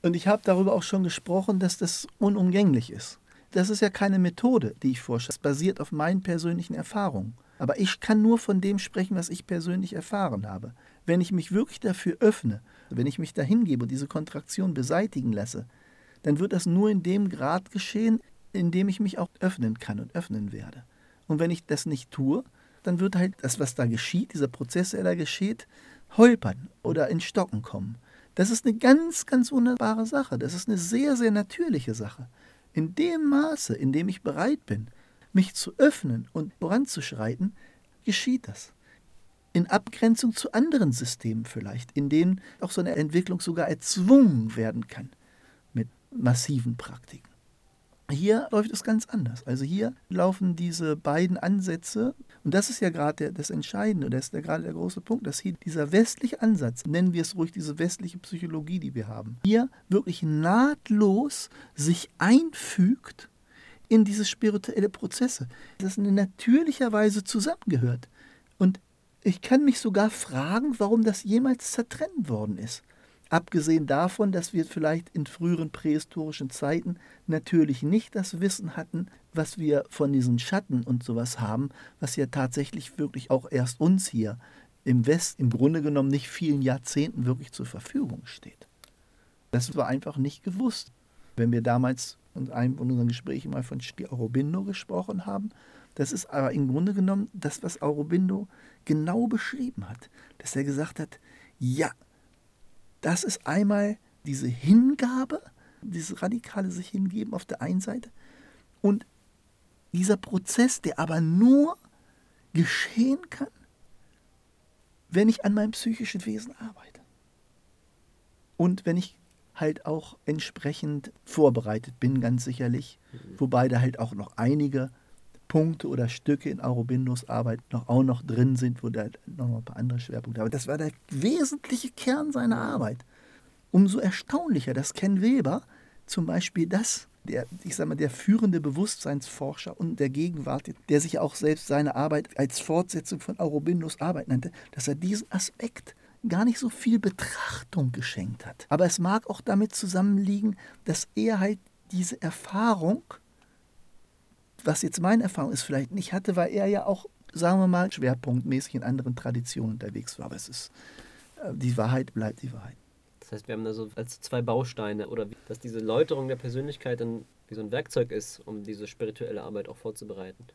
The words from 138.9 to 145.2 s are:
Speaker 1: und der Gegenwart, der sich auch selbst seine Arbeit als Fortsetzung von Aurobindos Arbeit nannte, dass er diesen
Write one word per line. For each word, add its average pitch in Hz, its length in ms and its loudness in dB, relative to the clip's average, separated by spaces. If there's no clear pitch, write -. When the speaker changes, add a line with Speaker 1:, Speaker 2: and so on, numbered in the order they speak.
Speaker 1:
und 165 200 -4
der 139 100 2
Gegenwart, 143 600 -4
der 147 140 4
sich 156 180 -4
auch 156 160 -2
selbst 151 320 -2
seine 143 280 0
Arbeit 147 420 -2
als 135 220 -2
Fortsetzung 165 600 -4
von - 200 -10
Aurobindos 160 600 -2
Arbeit 160 280 -4
nannte, 131 240 0
dass - 160 -6
er 143 80 0
diesen 190 360 -4